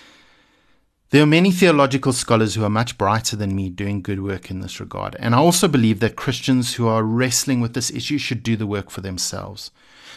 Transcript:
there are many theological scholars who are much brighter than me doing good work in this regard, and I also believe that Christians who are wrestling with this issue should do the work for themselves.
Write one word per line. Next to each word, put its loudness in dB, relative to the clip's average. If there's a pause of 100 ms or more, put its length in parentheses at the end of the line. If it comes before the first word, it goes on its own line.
(1120)
there 6
are 6
many 6
theological 4
scholars 0
who -2
are 0
much -2
brighter 0
than -4
me -4
doing -6
good -6
work -8
in -8
this -12
regard, -10
and 0
I 4
also 4
believe 2
that 0
Christians 0
who -2
are 2
wrestling 0
with -2
this -4
issue -4
should -4
do 0
the -4
work -6
for -12
themselves. -8 (460)